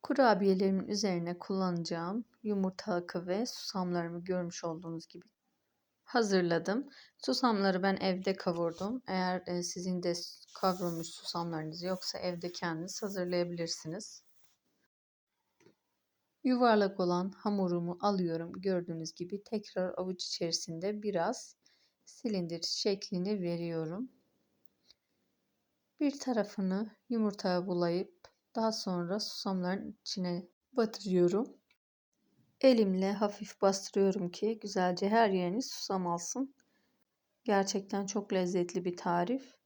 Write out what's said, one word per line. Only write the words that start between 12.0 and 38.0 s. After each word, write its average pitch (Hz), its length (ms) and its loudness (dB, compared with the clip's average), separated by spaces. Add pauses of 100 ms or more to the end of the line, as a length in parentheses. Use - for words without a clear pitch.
evde 175 340 -6
kendiniz 170 500 -6
hazırlayabilirsiniz. 175 1200 -4 (2250)
Yuvarlak 220 560 4
olan 180 300 2
hamurumu 175 720 -2
alıyorum. 175 520 0
Gördüğünüz 175 600 -4
gibi 190 300 -8
tekrar 196 540 -4
avuç 185 260 -6
içerisinde 175 800 -4
biraz 202 540 -2 (480)
silindir 175 580 -4
şeklini 196 800 0
veriyorum. 170 680 -2 (1900)
Bir 285 180 2
tarafını 202 760 -2 (120)
yumurtaya 202 580 0
bulayıp 175 520 0 (400)
daha 220 140 2
sonra 185 480 -2
susamların 190 800 -4
içine 180 480 -4 (240)
batırıyorum. 190 720 2 (1120)
Elimle 202 520 6
hafif 208 500 -2
bastırıyorum 196 680 4
ki 220 320 -2
güzelce 185 460 2
her 220 220 6
yerini 185 320 2
susam - 440 -2
alsın. 175 480 -4 (920)
Gerçekten 202 600 0